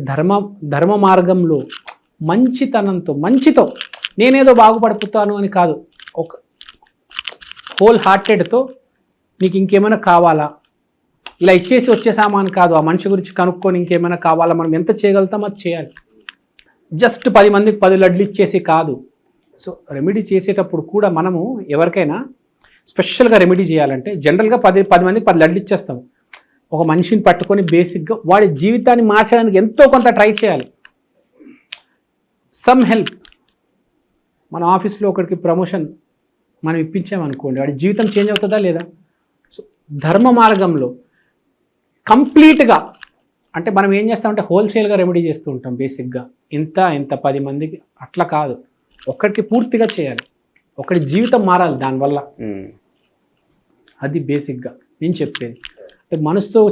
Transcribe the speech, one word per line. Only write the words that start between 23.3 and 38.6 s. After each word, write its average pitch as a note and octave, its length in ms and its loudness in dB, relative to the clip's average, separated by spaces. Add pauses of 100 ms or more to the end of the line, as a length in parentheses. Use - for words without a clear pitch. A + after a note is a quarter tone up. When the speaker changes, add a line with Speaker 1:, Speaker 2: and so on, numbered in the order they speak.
Speaker 1:
రెమెడీ F#3 260 2
చేయాలంటే C#3+ 400 -2 (160)
జనరల్‌గా G#3+ 400 2
పది, F#3+ 160 4 (120)
పది F3 140 4
మందికి G#3 220 -2
పది F3 140 2
లడ్లు F3 180 2
ఇచ్చేస్తాం. - 360 -6 (800)
ఒక D#3 60 -2 (100)
మనిషిని F3+ 360 0
పట్టుకొని G3+ 360 0 (100)
బేసిక్‌గా F3 420 0 (160)
వాడి G3+ 160 6 (140)
జీవితాన్ని A#3+ 500 2
మార్చడానికి A3 500 2
ఎంతో A3+ 220 4 (100)
కొంత B3 140 4 (100)
ట్రై G#3 120 4 (120)
చేయాలి. E3 240 -2 (2000)
Some B3+ 280 4
help. A3 180 0 (1500)
మన E3+ 80 -6 (120)
ఆఫీస్లో G3+ 380 -4
ఒకరికి F3+ 240 -4 (100)
ప్రమోషన్ E3+ 400 -4 (800)
మనం D#3+ 200 -4
ఇప్పించామనుకోండి, D#3 800 -8
వాడి C#3+ 180 -6
జీవితం G#3 240 -2 (120)
చేంజ్ G#3 180 -2
అవుతుందా G#3 320 -2